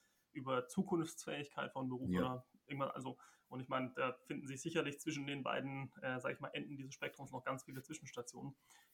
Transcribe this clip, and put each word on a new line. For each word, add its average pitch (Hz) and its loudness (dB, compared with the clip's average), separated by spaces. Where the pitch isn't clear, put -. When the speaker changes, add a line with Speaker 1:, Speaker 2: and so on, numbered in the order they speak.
Speaker 1:
über 127 2
Zukunftsfähigkeit 156 0
von 131 0
Beruf 127 2
Speaker 2:
Ja. - 6
Speaker 1:
oder 127 2
irgendwas, 139 0
also, 127 -6
und 127 -4
ich 131 -6
meine, 127 2
da 131 4
finden 143 -4
sich 135 -4
sicherlich 156 2
zwischen 143 0
den 131 0
beiden, 135 0
äh, 127 2
sag 135 2
ich 127 -10
mal, 139 -4
Enden 147 -4
dieses 131 -8
Spektrums - -4
noch 127 -4
ganz 131 0
viele 131 -6
Zwischenstationen. 135 -6